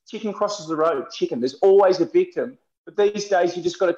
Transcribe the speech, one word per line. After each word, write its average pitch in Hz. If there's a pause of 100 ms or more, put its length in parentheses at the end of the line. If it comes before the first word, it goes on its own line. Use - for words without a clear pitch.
Chicken 208
crosses 196
the 160
road, 151
chicken. 165
There's 127
always 196
a 170
victim. 175 (280)
But -
these 208
days, 175
you 175
just 170
gotta 175